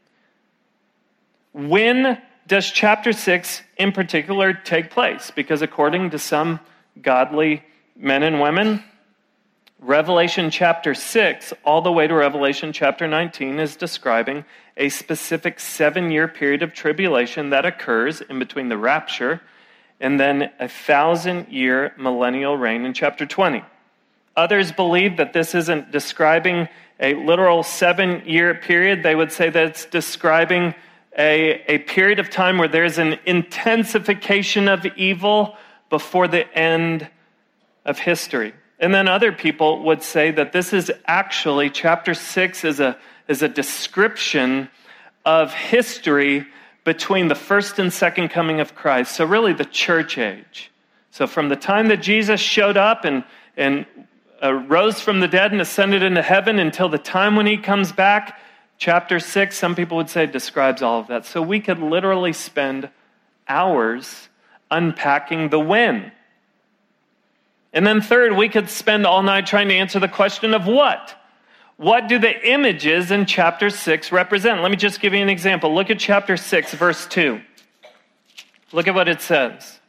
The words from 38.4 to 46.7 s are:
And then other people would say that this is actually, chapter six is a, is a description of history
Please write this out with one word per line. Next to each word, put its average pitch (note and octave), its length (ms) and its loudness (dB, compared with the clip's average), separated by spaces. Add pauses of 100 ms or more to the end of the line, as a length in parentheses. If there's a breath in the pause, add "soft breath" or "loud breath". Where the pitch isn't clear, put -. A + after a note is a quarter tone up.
And F3+ 140 0
then G3 140 2
other G3 240 2
people D#3 520 0
would D#3+ 200 0
say D#3+ 280 0
that D3+ 200 -2
this F3+ 220 -2
is F#3 180 0 (140)
actually, D3+ 640 -2
chapter E3 440 -2
six F3+ 520 -4
is D3 160 -2
a, B2+ 160 0 (320 loud breath)
is C#3 120 -2
a D#3 60 2
description C3+ 1200 -2 (540 loud breath)
of D#3 300 2
history C#3+ 920 0 (380 loud breath)